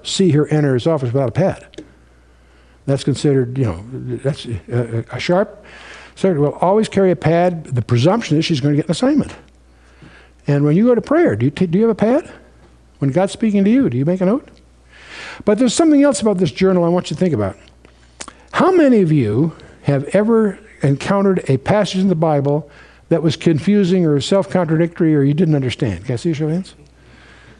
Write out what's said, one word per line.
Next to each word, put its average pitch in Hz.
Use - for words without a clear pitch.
see 185
her 147
enter 147
his 120
office 135
without 131
a -
pad. -
That's 139
considered, 131
you 135
know, 95
that's 127
a, 117
a 120
sharp -
secretary 180
will 143
always 202
carry 190
a 170
pad. 170
The 120
presumption 151
is 160
she's 151
gonna 147
get 156
an -
assignment. 254
And 143
when 147
you 214
go 247
to 220
prayer, 285
do 117
you 147
t-, 185
do 170
you 226
have -
a 202
pad? 247
When 139
God's 180
speaking 202
to 208
you, 247
do 120
you 135
make 180
a 180
note? 240
But 208
there's 247
something 302
else 285
about 208
this 175
journal 185
I 165
want 175
you 156
to -
think 180
about. 104
How 320
many 277
of 165
you 139
have 143
ever 214
encountered 190
a 135
passage 190
in 196
the 180
Bible 147
that 165
was 160
confusing 180
or 147
self-contradictory 165
or 143
you 143
didn't 156
understand? 113
Can 131
I 120
see 175
your 151
show 156
of 151
hands? 185